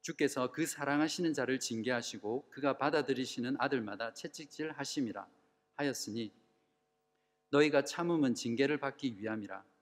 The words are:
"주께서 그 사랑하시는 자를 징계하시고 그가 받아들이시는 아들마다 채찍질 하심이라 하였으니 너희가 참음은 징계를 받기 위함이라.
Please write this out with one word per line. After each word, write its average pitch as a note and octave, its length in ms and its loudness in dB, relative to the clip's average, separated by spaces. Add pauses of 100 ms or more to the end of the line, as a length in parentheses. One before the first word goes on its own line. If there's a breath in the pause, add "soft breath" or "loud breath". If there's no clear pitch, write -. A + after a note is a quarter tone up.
"주께서 C3+ 480 0
그 D#3+ 160 -2
사랑하시는 D3 640 2
자를 C3 280 0
징계하시고 A#2 880 -2
그가 C3+ 280 0
받아들이시는 C3+ 800 0
아들마다 A2+ 560 -2
채찍질 - 580 -10
하심이라 B2+ 560 -4 (460)
하였으니 A#2 580 -4 (1160)
너희가 C#3+ 340 6
참음은 D#3+ 500 2
징계를 C#3 440 2
받기 C3+ 400 -4
위함이라. G2+ 460 -6 (180)